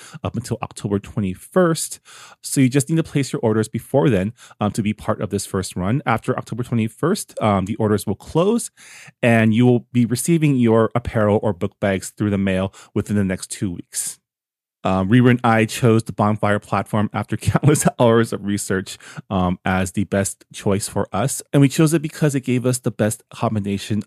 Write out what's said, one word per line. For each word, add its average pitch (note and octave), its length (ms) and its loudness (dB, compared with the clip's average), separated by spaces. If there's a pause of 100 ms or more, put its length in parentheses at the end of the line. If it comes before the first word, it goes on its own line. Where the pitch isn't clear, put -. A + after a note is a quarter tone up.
(220)
up F2+ 140 -6
until A#2 260 -6
October - 360 -4
twenty-first. D#3 1000 -2 (440)
So - 180 -2
you C3 80 6
just C3 220 0
need D#3+ 60 0
to D#3+ 60 2
place C#3+ 300 -4
your D3+ 80 -6
orders A2 280 0
before C#3 420 0
then, G2+ 240 0 (260)
um, G#2 120 0
to A#2 100 -2
be G#2 100 0
part - 300 -6
of - 80 -6
this G2 160 -4
first - 300 -6
run. G2 280 -2
After A#2+ 340 -2
October - 240 -8
twenty-first, B2 800 -4
um, G2+ 240 2
the G2+ 120 -4
orders G#2+ 300 0
will G2+ 80 -4
close G3+ 560 -2 (520)
and A2+ 320 4
you A#2+ 100 4
will B2 280 2
be B2 120 2
receiving C#3+ 520 0
your A2+ 380 4
apparel G#2+ 480 0
or G#2 120 0
book F#2+ 260 -8
bags G2 300 -2
through G#2 200 -2
the G2 80 0
mail F#2+ 340 0 (220)
within G#2 220 -2
the G2+ 80 2
next F#2 260 -4
two F#2+ 220 -6
weeks. - 480 -12 (640)
Um, F#2+ 240 0
Rira B2 220 6
and B2 140 2
I A2+ 220 4
chose A2 360 2
the - 100 -12
Bonfire G#2 460 0
platform G#2 540 -4
after G#2+ 240 -6
<laughs> - 20 -4
countless - 480 0 (140)
hours A#2 320 4
of F#2+ 120 -8
research, G2 540 -4 (320)
um, F2+ 340 -2
as F#2 280 -2
the G#2 100 -4
best - 500 -4
choice G2+ 360 -4
for G2+ 240 -4
us. A#2+ 280 -4 (120)
And D3 80 4
we C#3 80 6
chose D#3 260 2
it D#3 80 0
because D3+ 320 -2
it C#3 60 -4
gave B2 260 -2
us B2+ 140 -2
the B2 100 -4
best G#2+ 400 -2
combination G2+ 760 -4